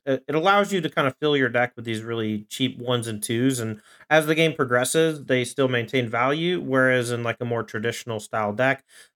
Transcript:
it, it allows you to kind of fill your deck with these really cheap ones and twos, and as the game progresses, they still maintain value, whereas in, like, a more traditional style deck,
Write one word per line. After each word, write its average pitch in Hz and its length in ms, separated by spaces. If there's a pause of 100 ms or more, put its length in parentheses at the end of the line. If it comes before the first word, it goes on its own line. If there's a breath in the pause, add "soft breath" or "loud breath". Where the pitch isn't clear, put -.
it, 135 220
it 143 80
allows 196 380
you 185 80
to 151 80
kind 147 180
of - 100
fill 147 200
your 131 100
deck 120 300
with 117 80
these 110 160
really 110 480
cheap - 280
ones 120 300
and 107 160
twos, 127 360
and 110 220 (280 soft breath)
as 156 160
the 156 100
game 160 180
progresses, 143 720
they 127 200
still 131 240
maintain 120 400
value, 151 500
whereas 131 520
in, 120 120
like, 117 160
a 123 60
more 117 180
traditional 113 560
style 107 320
deck, 127 320 (360 soft breath)